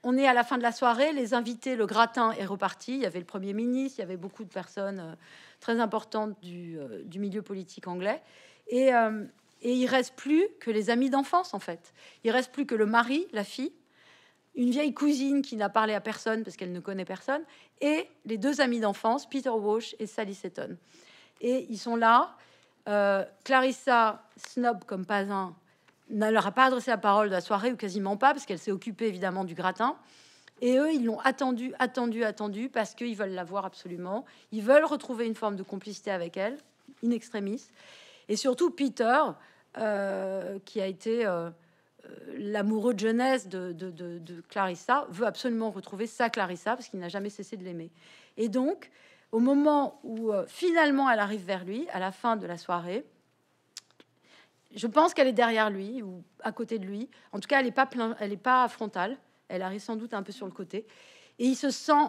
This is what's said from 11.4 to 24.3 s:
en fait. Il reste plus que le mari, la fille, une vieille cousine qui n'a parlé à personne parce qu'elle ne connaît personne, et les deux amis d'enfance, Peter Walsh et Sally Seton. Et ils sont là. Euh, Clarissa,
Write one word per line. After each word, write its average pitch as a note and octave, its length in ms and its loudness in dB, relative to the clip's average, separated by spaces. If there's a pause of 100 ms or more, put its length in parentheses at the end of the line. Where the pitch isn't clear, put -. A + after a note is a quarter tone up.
en G3 60 -4
fait. - 320 -12 (320)
Il A3+ 80 2
reste B3+ 180 2
plus C#4 160 -4
que B3 80 -2
le G#3+ 120 4
mari, A#3+ 460 2
la G#3 120 -4
fille, C4+ 280 -8 (840)
une B3 160 2
vieille C#4+ 240 2
cousine C#4 480 2
qui C#4 120 -6
n'a G#3 140 0
parlé G#3+ 260 2
à G3+ 60 0
personne A3 420 -2
parce F#3+ 140 -10
qu'elle F3+ 160 -8
ne F3 80 -6
connaît F#3+ 240 -6
personne, C4+ 380 -4 (380)
et D#4 280 0 (160)
les A3 140 -4
deux C#4 220 0
amis A#3+ 200 2
d'enfance, A3+ 480 0
Peter C4 220 -2
Walsh A3 500 0
et G#3+ 60 -4
Sally G3+ 280 -6
Seton. - 420 -10 (640)
Et B3+ 300 0
ils G#3+ 80 -8
sont A#3 160 -4
là. A#3 420 6 (520)
Euh, G3+ 360 2 (200)
Clarissa, B3+ 800 2 (120)